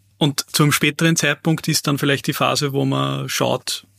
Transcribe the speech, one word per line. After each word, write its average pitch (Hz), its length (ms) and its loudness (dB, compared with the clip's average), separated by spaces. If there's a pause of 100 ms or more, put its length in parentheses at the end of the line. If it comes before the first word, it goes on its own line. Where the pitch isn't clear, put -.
(180)
Und 147 340 0
zum 147 200 4
späteren 165 440 2
Zeitpunkt 156 520 0
ist - 200 -2
dann 143 100 2
vielleicht 139 300 0
die 147 60 0
Phase, 135 400 0
wo 139 120 0
man 135 440 -2
schaut, - 560 -2 (140)